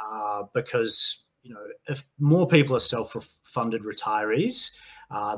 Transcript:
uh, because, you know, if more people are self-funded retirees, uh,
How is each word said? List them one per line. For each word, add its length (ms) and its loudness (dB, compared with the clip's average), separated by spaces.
uh, 360 -6
because, 720 2
you 100 -20
know, 80 -18
if 160 -6
more 300 4
people 280 6
are 40 2
self-funded 1040 -4
retirees, 920 0
uh, 260 -4